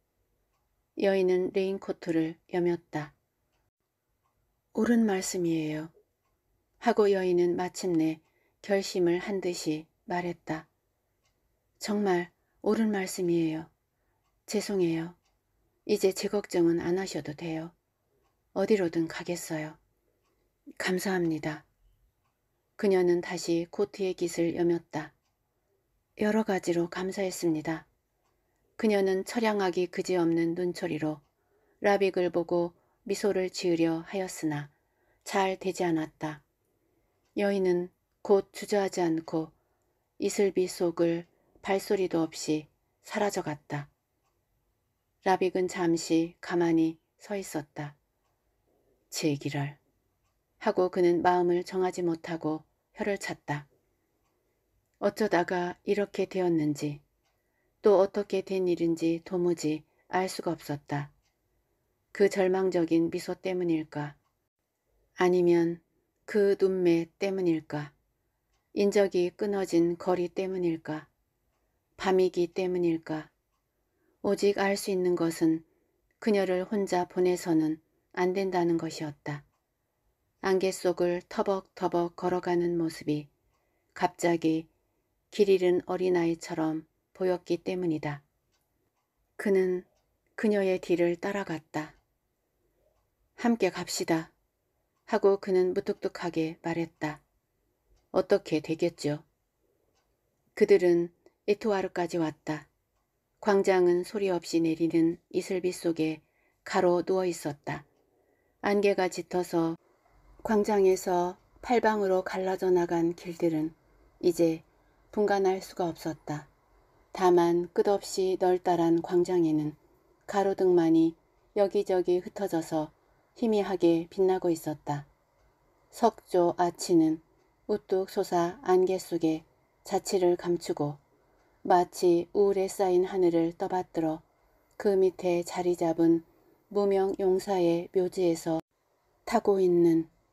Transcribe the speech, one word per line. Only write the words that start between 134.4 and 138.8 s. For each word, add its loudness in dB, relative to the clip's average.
그 0
밑에 2
자리 -2
잡은 4
무명 0
용사의 2
묘지에서 0